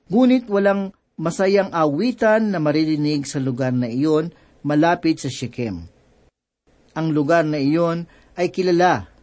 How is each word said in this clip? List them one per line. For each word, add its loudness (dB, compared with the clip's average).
Ngunit 2
walang 0
masayang 0
awitan 0
na -2
maririnig 0
sa -6
lugar -2
na -2
iyon 0
malapit 2
sa -8
Shechem. -8
Ang -4
lugar 2
na -2
iyon -2
ay -2
kilala 2